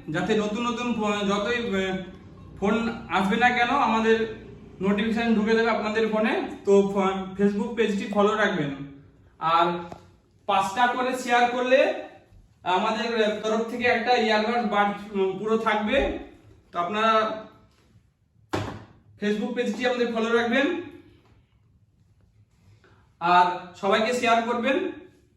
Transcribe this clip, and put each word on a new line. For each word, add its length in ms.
যাতে 260
নতুন 320
নতুন 260
ফো-, 340
যতই, 300
আহ, 400
ফোন 300
আসবে 260
না 140
কেন, 200
আমাদের 800
নোটিফিকেশন 540
ঢুকে 200
যাবে 140
আপনাদের 400
ফোনে। 320
তো 280
ফো-, 480
Facebook 340
পেজটি 360
ফলো 240
রাখবেন। 560
আর 560
পাঁচটা 420
করে 300
শেয়ার 340
করলে 420
আমাদের 800
তরফ 280
থেকে 120
একটা 340
ইয়ারবাড 520
বাড, 460
উম, 240
পুরো 180
থাকবে। 640
তো 80
আপনারা 640
Facebook 320
পেজটি 320
আমাদের 280
ফলো 240
রাখবেন, 440
আর 560
সবাইকে 380
শেয়ার 280
করবেন, 500